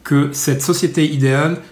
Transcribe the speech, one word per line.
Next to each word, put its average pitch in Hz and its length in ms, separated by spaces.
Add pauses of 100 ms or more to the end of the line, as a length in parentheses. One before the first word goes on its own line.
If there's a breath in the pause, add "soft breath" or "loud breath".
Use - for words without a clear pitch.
que 143 300
cette - 300
société 170 500
idéale 143 480 (120 loud breath)